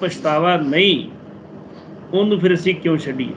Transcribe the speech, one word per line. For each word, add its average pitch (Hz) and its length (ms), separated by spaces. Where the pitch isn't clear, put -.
ਪਛਤਾਵਾ 170 560
ਨਹੀਂ 156 540
ਉਹਨੂੰ 202 280
ਫਿਰ 180 140
ਅਸੀਂ 175 200
ਕਿਉਂ 160 240
ਛੱਡੀਏ 131 380